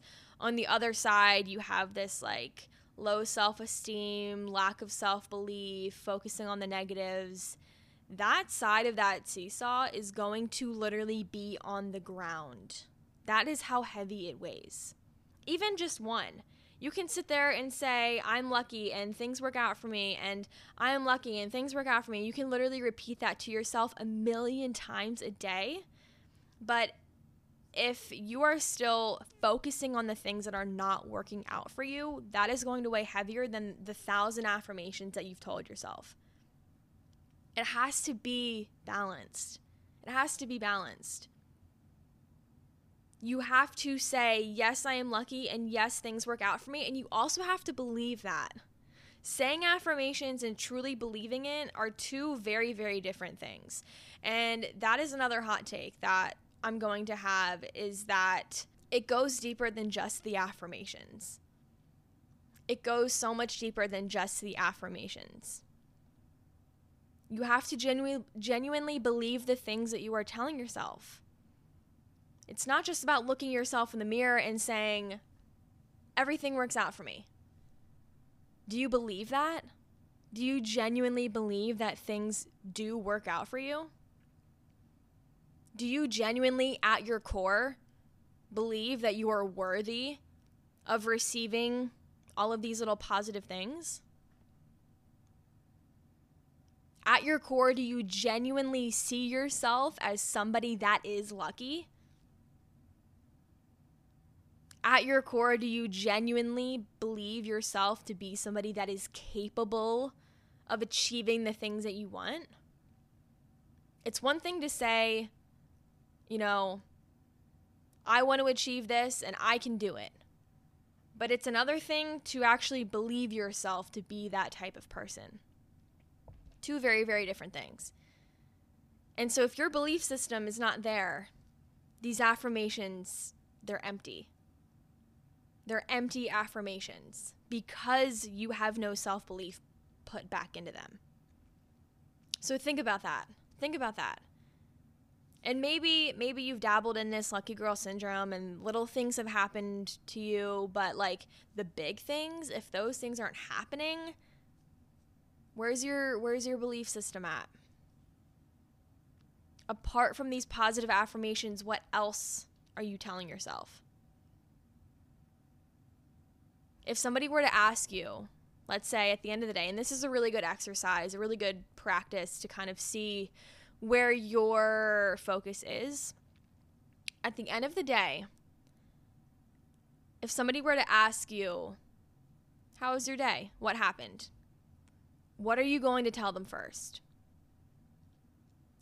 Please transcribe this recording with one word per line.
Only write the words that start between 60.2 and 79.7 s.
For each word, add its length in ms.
the 120
affirmations. 1040
It 160
goes 300
so 200
much 260
deeper 280
than 220
just 320
the 160
affirmations. 1080
You 140
have 260
to 80
genu-, 480
genuinely 600
believe 460
the 100
things 360
that 100
you 120
are 100
telling 360
yourself. 600
It's 200
not 160
just 200
about 220
looking 260
yourself 420
in 60
the 60
mirror 320
and 240
saying, 600
"Everything 380
works 200
out 180
for 100
me." 240
Do 100
you 120
believe 400
that? 320